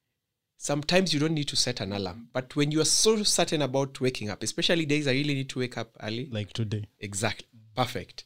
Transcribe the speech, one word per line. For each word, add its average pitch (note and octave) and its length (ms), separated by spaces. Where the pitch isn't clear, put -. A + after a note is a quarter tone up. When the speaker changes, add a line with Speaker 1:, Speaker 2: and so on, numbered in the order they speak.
Speaker 1:
Sometimes D#3+ 560
you C#3+ 80
don't D#3+ 120
need D3 160
to C#3 60
set - 260
an F#2+ 120
alarm, - 380
but B2+ 240
when D3 160
you D#3 100
are D3 40
so G#3+ 380
certain E3 380
about C3+ 380
waking B2+ 300
up, F#2+ 140
especially E3 420
days D3 220
I C3 40
really C#3+ 220
need C3+ 160
to C3 100
wake B2 180
up - 240
early. A2 280
Speaker 2:
Like G#2 240
today. G#2+ 340
Speaker 1:
Exactly. G2+ 480
Perfect. - 500